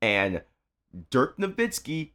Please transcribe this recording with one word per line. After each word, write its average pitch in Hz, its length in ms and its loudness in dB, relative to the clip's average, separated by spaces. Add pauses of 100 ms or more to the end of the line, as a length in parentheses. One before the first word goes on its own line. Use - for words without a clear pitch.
and 98 400 2 (680)
Dirk - 280 2
Nowitzki 190 760 -4